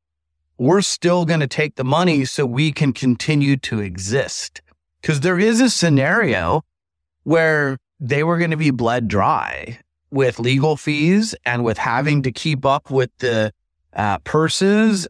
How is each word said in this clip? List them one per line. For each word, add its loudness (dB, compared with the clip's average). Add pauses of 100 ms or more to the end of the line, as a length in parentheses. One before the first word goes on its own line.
(580)
we're 4
still 0
gonna 0
take -4
the -4
money 2
so -2
we 0
can 0
continue 0
to -6
exist." -6 (400)
'Cause -2
there 0
is 2
a 4
scenario 2 (580)
where 2 (220)
they 0
were 0
gonna 0
be 2
bled 0
dry -2 (320)
with 0
legal 2
fees 0
and -2
with 0
having 0
to -4
keep -4
up 0
with 0
the, 0 (420)
uh, -2
purses 0